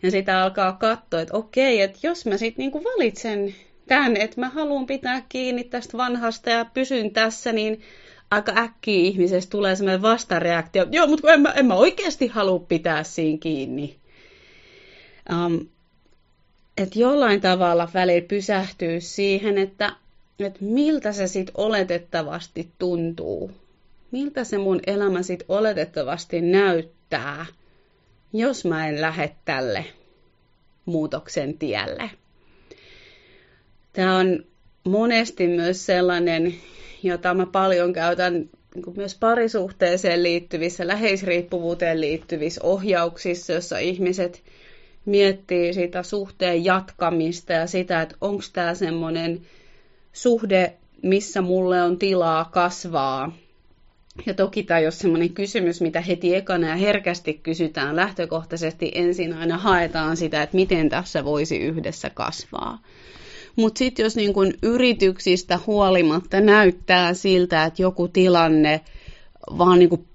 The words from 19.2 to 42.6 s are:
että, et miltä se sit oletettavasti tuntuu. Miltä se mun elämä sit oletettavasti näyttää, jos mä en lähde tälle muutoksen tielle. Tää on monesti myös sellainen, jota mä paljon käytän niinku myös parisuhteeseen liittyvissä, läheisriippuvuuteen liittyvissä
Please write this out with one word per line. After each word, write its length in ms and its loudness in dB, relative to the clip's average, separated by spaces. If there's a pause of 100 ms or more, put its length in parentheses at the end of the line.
että, 340 -2 (480)
et 220 -8
miltä 500 0
se 160 -4
sit 280 -6
oletettavasti 1120 -4 (100)
tuntuu. 720 -4 (600)
Miltä 320 -6
se 140 -6
mun 300 0
elämä 360 0
sit 240 -8
oletettavasti 960 -2
näyttää, 1040 0 (880)
jos 320 -2
mä 220 -2
en 140 -4
lähde 340 -4 (100)
tälle 400 -4 (1000)
muutoksen 720 -4
tielle. 520 -6 (1800)
Tää 220 0
on 300 0 (380)
monesti 640 0
myös 380 -2
sellainen, 680 0 (480)
jota 300 -2
mä 120 0
paljon 480 2
käytän 560 0 (260)
niinku 220 -12
myös 180 -8
parisuhteeseen 1080 0
liittyvissä, 640 -2
läheisriippuvuuteen 1120 -2
liittyvissä 640 -4